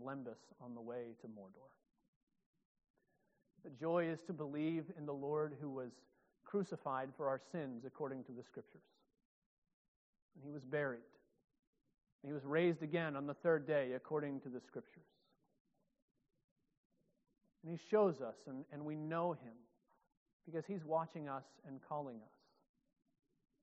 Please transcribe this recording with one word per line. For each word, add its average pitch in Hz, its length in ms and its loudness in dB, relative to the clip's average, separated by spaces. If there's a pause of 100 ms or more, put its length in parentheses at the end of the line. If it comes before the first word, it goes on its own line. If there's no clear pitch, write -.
Lembas 131 340 -6 (220)
on 123 120 -10
the 117 80 -8
way 117 400 -6
to 131 60 -12
Mordor. 104 420 -14 (1900)
The - 60 -8
joy 165 380 4
is 165 160 0
to 196 100 -4
believe 151 520 0 (120)
in 151 80 -6
the 143 80 -2
Lord 147 480 0
who 147 80 -4
was 131 220 -4 (520)
crucified 143 720 0
for 139 140 2
our 135 100 4 (140)
sins 131 320 -4
according 131 400 -4
to 127 80 -10
the 120 100 -10
Scriptures. - 380 -14 (1500)
And 143 80 -16
he 143 80 -8
was 147 120 -6
buried. 131 360 0 (1200)
And 139 80 -8
he 147 40 -4
was 139 100 -4
raised 160 400 4
again 156 320 0
on 139 120 -2
the 143 60 -2
third 160 320 6
day 135 280 4
according 143 480 -2
to 139 80 -10
the 123 100 -6
Scriptures. - 440 -12 (2500)
And 165 80 -4
he 165 80 -2 (120)
shows 190 300 8
us, 113 160 -4 (100)
and, 135 260 -6
and 147 100 -6
we 151 120 -4
know 165 380 2
him, 123 200 -10 (920)
because 160 180 -4
he's 190 180 -4
watching 160 460 0
us 135 140 -4 (240)
and 135 200 -10
calling 143 280 -4
us. 107 180 -14 (1300)